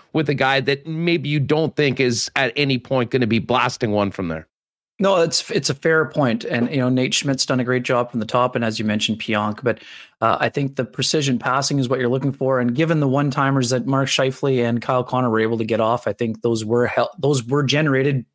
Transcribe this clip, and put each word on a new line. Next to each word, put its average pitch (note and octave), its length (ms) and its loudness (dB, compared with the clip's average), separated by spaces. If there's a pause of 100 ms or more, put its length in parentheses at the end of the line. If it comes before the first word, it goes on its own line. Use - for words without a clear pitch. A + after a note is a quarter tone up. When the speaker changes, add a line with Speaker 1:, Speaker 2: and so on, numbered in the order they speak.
(140)
Speaker 1:
with D#3 160 2
a C#3+ 40 0
guy C3+ 260 2
that C#3+ 260 -2
maybe D#3+ 420 -2
you D3+ 100 0
don't D3+ 380 0
think C#3 240 2
is A#2+ 340 0
at C3 220 0
any C#3 220 0
point B2 320 -2
gonna B2+ 160 2
be A2 120 2
blasting B2 520 0
one G2+ 200 0
from F#2 180 -8
there? D#2 200 -8 (500)
Speaker 2:
No, G3 220 4
it's, - 300 -2
it's - 180 -2
a C#3+ 60 0
fair D#3+ 320 0
point. A#2+ 380 0
And, A#2+ 260 -2
you C#3+ 80 0
know, B2+ 100 2
Nate B2+ 240 0
Schmidt's C#3 320 -2
done B2+ 160 0
a B2 40 -2
great B2+ 180 0
job B2 280 0
from A#2 100 -4
the G#2+ 60 -4
top. B2 300 2
And A#2+ 80 0
as A2 140 -2
you G#2+ 80 -2
mentioned, G#2+ 320 0
Pionk, G#2+ 440 -2
but, A#2+ 200 -2 (400)
uh, A2+ 180 2
I A#2+ 80 0
think C#3 280 -4
the B2+ 100 -2
precision C#3 520 0
passing C#3 400 0
is B2+ 120 0
what C3 100 0
you're A#2+ 80 0
looking C3 240 0
for. C3 260 0
And A#2+ 160 0
given D#3+ 260 2
the C#3 80 2
one-timers C#3 600 2
that A#2+ 180 -2
Mark C3+ 220 0
Scheifele C3+ 580 0
and A#2 140 0
Kyle B2+ 240 0
Connor B2+ 240 0
were A2 120 2
able A2+ 180 0
to A2+ 60 -2
get A2 140 0
off, A2+ 280 2
I G#2 80 -2
think A2+ 260 -4
those A2+ 240 0
were A#2 220 2
hel-, - 320 -2
those C3+ 260 0
were C#3+ 180 0
generated C#3 600 0 (100)